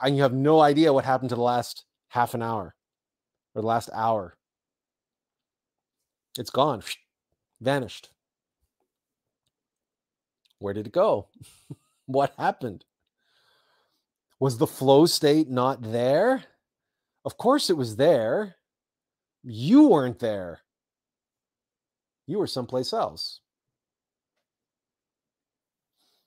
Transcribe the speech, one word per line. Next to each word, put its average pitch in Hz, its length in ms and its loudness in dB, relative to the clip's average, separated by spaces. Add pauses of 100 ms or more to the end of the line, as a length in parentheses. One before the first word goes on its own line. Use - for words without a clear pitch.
and 139 160 0
you 139 60 2
have 127 100 2
no 147 280 4
idea 147 320 4
what 135 120 2
happened 131 240 -2
to 120 80 -4
the 117 40 -4
last 120 440 -4 (240)
half 120 260 -2
an 117 80 -6
hour 110 320 -8 (800)
or 110 80 -6
the 110 60 -4
last 113 260 -2
hour. 110 420 -2 (2000)
It's - 140 -10
gone, 127 320 -2 (800)
vanished. 127 480 -6 (2500)
Where 101 160 -6
did 107 140 -8
it - 40 -16
go? 175 360 0 (400)
<laughs> - 80 -16 (300)
What 139 300 -2
happened? 131 480 -6 (1600)
Was 131 180 -2
the 151 80 2
flow 139 400 6
state 156 420 2
not 127 340 -2
there? 139 600 0 (840)
Of 131 120 -10
course - 340 0
it 170 60 2
was 120 180 -6
there. 147 640 0 (880)
You 139 420 4
weren't 139 320 2
there. 98 440 -6 (1600)
You 175 120 -6
were 170 80 -2
someplace 127 460 -6
else. 170 480 -6 (2750)